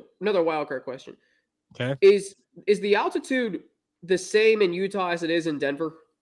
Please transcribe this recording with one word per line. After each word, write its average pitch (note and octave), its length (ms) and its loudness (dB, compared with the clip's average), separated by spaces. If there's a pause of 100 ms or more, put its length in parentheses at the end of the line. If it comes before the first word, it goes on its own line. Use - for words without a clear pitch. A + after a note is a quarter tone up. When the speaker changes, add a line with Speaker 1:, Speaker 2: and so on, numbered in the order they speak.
(200)
Speaker 1:
another F#3+ 220 2
wild D#3 240 -2
card C3 160 -8
question. - 340 -14 (600)
Speaker 2:
Okay. C3 240 -4
Speaker 1:
Is, G3 340 6 (320)
is G3+ 140 2
the G3+ 160 2
altitude B3+ 680 -4 (400)
the F3 160 0
same G#3+ 420 2
in F3+ 120 2
Utah F#3+ 380 -4
as E3+ 120 -4
it D#3+ 80 -2
is E3 160 -2
in D3 140 -4
Denver? D3 380 -4 (240)